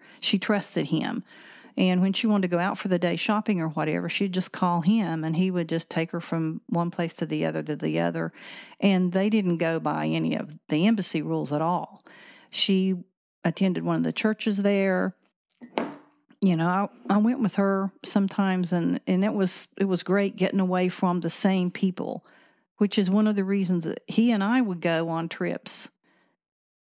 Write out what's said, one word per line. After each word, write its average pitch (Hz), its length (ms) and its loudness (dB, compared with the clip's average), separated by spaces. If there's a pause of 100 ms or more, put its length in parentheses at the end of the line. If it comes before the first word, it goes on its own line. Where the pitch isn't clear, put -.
(200)
She - 200 0
trusted 185 460 0
him. - 380 -2 (540)
And 185 240 4
when 196 120 2
she - 140 -2
wanted 208 160 4
to 175 120 0
go 170 40 2
out 196 180 -2
for - 100 -6
the 180 120 2
day 170 160 0
shopping 208 460 0
or 160 80 -2
whatever, 160 400 -2
she'd 190 240 -2
just 180 180 -4
call 175 300 0
him, 165 420 2
and 160 120 -2
he 185 160 2
would 175 180 -2
just 165 220 -4
take 170 200 -4
her 170 100 -6
from 160 460 -4
one 175 220 -2
place 170 260 -4
to 160 120 -4
the 156 180 -2
other 156 180 -2
to 151 120 -4
the 156 240 -2
other. 165 340 -2 (460)
And 185 320 4
they 190 180 2
didn't 190 280 2
go 165 220 0
by 156 280 -2
any 160 280 0
of - 220 -8 (120)
the 156 180 4
embassy 196 340 0
rules 151 320 -4
at 147 80 0
all. 165 420 -4 (460)
She 190 460 2 (480)
attended 170 400 0
one 165 140 0
of 165 60 0
the 165 100 0
churches 214 440 0
there. 196 580 2 (1300)
You 185 140 4
know, 165 120 2
I, 190 220 0 (200)
I 202 80 4
went 240 240 2
with 202 140 0
her 196 360 2 (120)
sometimes, 190 680 0
and, 175 360 0
and 185 180 2
it 214 80 0
was, 196 340 -2 (100)
it 196 80 0
was 185 180 0
great 196 320 0
getting 190 240 0
away 185 300 0
from 180 320 0
the 170 80 -2
same 185 420 0
people, - 540 -4 (520)
which 208 200 0
is 190 120 2
one 214 180 4
of 208 80 0
the 202 80 0
reasons 190 420 0
that - 220 -6
he 233 240 2
and 202 120 2
I 240 180 2
would 190 180 -2
go 165 300 0
on 165 180 -2
trips - 600 -8 (1000)